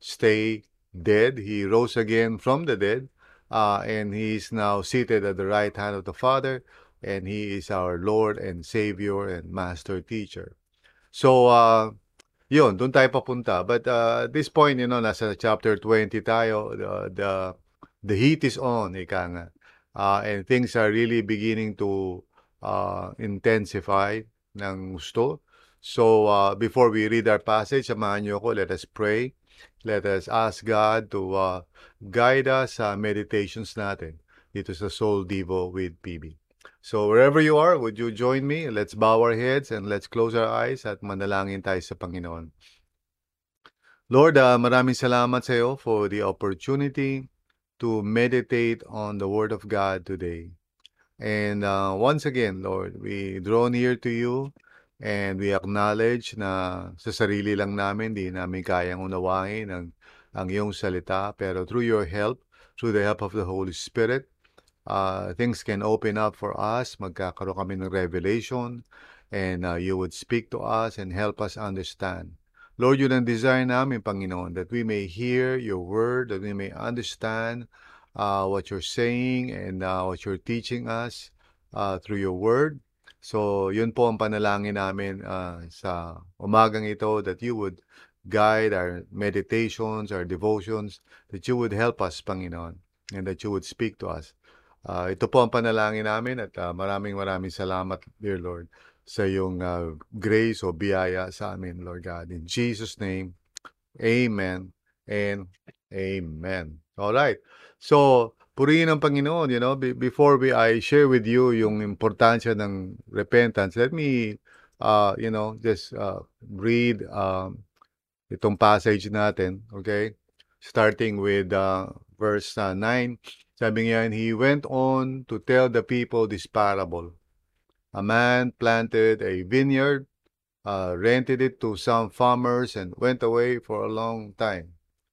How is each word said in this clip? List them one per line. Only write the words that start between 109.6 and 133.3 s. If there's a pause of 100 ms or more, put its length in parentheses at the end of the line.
know,
be-,
before
we,
I
share
with
you
yung
importansya
ng (160)
repentance,
let
me, (400)
uh,
you
know,
just,
uh, (160)
read,
um, (720)
itong
passage
natin,
okay? (480)
Starting
with,
uh, (240)
verse,
uh,
nine. (340)
Sabi
niya,
"And
he
went
on
to
tell
the
people
this
parable. (800)
A
man
planted
a
vineyard, (560)
uh,
rented
it
to
some
farmers,
and
went
away